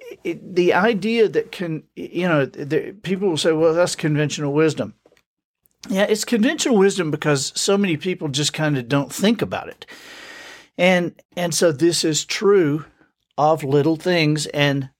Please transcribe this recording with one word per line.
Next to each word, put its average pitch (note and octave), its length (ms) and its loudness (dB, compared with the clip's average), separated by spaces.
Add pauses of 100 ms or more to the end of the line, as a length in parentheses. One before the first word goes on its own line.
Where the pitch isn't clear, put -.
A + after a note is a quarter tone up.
(220)
it, - 320 -10
the F3 200 4
idea G#3+ 540 2
that D3+ 220 -2
can, D#3+ 320 -8 (140)
you F3 320 -4
know, D3 180 2
the, C#3+ 560 -4
people F#3+ 260 -2
will D#3+ 80 0
say, D#3 140 2
"Well, D#3+ 240 4
that's F3 220 0
conventional D3 560 -2
wisdom." C#3 420 0 (960)
Yeah, G3 160 0
it's G#3+ 200 0
conventional B3+ 520 0
wisdom F#3+ 340 2
because D3 460 -2
so G3+ 200 0
many G3 200 0
people F3+ 320 -6
just C#3+ 240 -2
kinda D3 320 -2
don't C#3 280 -2
think G#3 300 0
about - 260 -6
it. - 160 -20 (960)
And, F3+ 420 0 (160)
and F3 160 -4
so E3 200 2
this E3 320 0
is D#3 200 -2
true E3+ 600 2 (520)
of D3+ 280 2
little D3 320 2
things D3+ 500 0
and C#3 540 -2